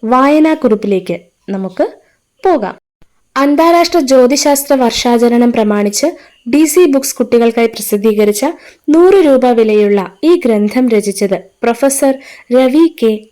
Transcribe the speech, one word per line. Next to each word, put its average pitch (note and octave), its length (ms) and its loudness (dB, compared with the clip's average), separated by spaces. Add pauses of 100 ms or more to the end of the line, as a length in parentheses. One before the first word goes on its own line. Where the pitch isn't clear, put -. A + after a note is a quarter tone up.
വായനാക്കുറിപ്പിലേക്ക് A#3+ 1160 0 (300)
നമുക്ക് G3 380 -6 (580)
പോകാം. B3+ 300 0 (600)
അന്താരാഷ്ട്ര E4+ 600 2
ജ്യോതിശാസ്ത്ര C#4 760 0
വർഷാചരണം A#3+ 800 0
പ്രമാണിച്ച് G#3 560 -2 (420)
ഡി D4 160 2
സി F4+ 200 2
ബുക്സ് C4+ 300 -2
കുട്ടികൾക്കായി A#3 520 0
പ്രസിദ്ധീകരിച്ച G#3 760 -2 (440)
നൂറ് F4 240 4
രൂപ C#4 320 4
വിലയുള്ള G#3+ 800 0
ഈ E4 120 4
ഗ്രന്ഥം A#3 540 -2
രചിച്ചത് G3+ 520 -2 (220)
പ്രൊഫസർ C4+ 500 0 (400)
രവി C4+ 500 2
കെ A3 160 -2 (120)